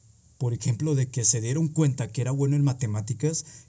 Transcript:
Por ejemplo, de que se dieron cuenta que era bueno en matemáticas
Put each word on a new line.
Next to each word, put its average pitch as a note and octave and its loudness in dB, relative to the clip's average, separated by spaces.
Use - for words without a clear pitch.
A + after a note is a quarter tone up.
Por A#2+ -2
ejemplo, C3+ 0
de B2+ 0
que A#2+ -4
se A#2+ 2
dieron D3 0
cuenta C#3 2
que B2 -4
era B2+ 0
bueno C#3 2
en C#3+ 4
matemáticas B2 -2